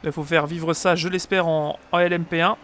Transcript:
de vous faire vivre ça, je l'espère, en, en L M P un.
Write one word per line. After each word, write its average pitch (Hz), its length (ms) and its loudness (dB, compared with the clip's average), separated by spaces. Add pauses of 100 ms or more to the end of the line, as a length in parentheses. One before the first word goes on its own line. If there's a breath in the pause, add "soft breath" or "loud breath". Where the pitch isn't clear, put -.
de 156 80 -2
vous 151 140 -6
faire 151 220 2
vivre 165 260 -4
ça, 175 220 2
je 170 140 -2
l'espère, 180 400 -2
en, 156 300 -2 (120)
en 175 80 2
L 175 140 2
M 170 120 -2
P 165 160 -2
un. 185 240 2